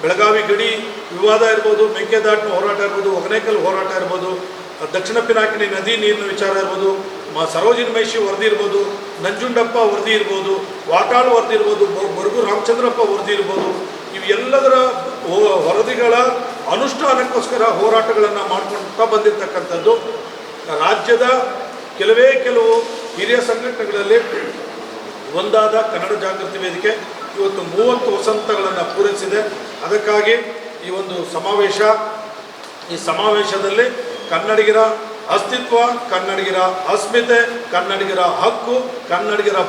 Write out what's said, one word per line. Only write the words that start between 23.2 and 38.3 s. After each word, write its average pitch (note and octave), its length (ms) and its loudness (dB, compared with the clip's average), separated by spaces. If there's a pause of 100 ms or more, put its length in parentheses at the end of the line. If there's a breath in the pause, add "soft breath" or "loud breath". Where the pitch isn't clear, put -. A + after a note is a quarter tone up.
ಸಂಘಟನೆಗಳಲ್ಲಿ A3+ 800 0 (1160)
ಒಂದಾದ G#3+ 460 2
ಕನ್ನಡ G#3+ 320 -4
ಜಾಗೃತಿ G3 460 -4
ವೇದಿಕೆ F3+ 300 -2 (500)
ಇವತ್ತು G3 240 -2
ಮೂವತ್ತು A3+ 480 0
ವಸಂತಗಳನ್ನು G3 840 -2
ಪೂರೈಸಿದೆ. G3+ 440 0 (440)
ಅದಕ್ಕಾಗಿ G#3 480 2 (540)
ಈ F#3 40 -8
ಒಂದು F#3 420 -6
ಸಮಾವೇಶ, G3 480 0 (1120)
ಈ E3 140 -8
ಸಮಾವೇಶದಲ್ಲಿ G3+ 840 2 (400)
ಕನ್ನಡಿಗರ G#3+ 460 2 (540)
ಅಸ್ತಿತ್ವ, B3 460 -2 (340)
ಕನ್ನಡಿಗರ F#3+ 520 -2
ಅಸ್ಮಿತೆ, A#3 1120 0
ಕನ್ನಡಿಗರ F#3+ 480 -2
ಹಕ್ಕು, A3+ 880 -2